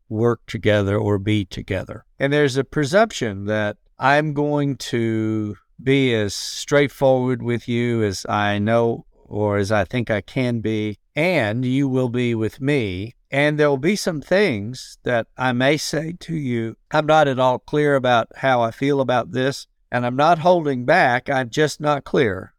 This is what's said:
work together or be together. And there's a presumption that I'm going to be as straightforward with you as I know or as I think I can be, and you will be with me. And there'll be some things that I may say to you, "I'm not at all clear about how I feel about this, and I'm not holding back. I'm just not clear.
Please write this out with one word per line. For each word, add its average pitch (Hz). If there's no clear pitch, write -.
work 113
together 104
or 104
be 104
together. -
And 139
there's 143
a 135
presumption 143
that 104
I'm 147
going 147
to 110
be 135
as 104
straightforward 131
with 117
you 120
as 98
I 104
know 117
or 104
as 101
I 104
think 123
I 104
can 123
be, 107
and 131
you 135
will 127
be 120
with 110
me. 117
And 147
there'll 147
be 165
some 165
things 131
that 120
I 127
may 135
say 160
to 165
you, 120
"I'm 151
not 151
at 127
all 127
clear 147
about 123
how 127
I 113
feel 139
about 123
this, 131
and 123
I'm 123
not 160
holding 147
back. 139
I'm 131
just 147
not 147
clear. 101